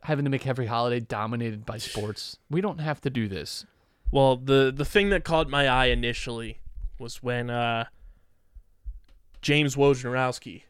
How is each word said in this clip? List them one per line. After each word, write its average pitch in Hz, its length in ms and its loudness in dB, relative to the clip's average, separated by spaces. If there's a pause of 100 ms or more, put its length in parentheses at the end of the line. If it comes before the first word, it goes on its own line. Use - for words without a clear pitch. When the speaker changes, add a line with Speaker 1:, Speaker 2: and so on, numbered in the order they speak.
Speaker 1:
having 143 220 0
to 139 60 0
make 131 160 -2
every 127 200 -2
holiday 120 340 0
dominated 110 680 -4
by 107 100 -8
sports? - 640 -8 (100)
We 156 120 -2
don't 190 180 -2
have 151 220 -4
to 139 100 -2
do 120 180 -2
this. 82 380 -10 (460)
Speaker 2:
Well, 135 240 6
the, 135 380 4
the 139 100 -2
thing 196 260 4
that 180 140 2
caught 160 260 2
my 143 180 2
eye 127 180 4
initially 120 720 -2 (400)
was 117 200 -12
when, 120 300 -4
uh, 117 360 0 (1600)
James 147 320 2
Wojnarowski, 127 960 0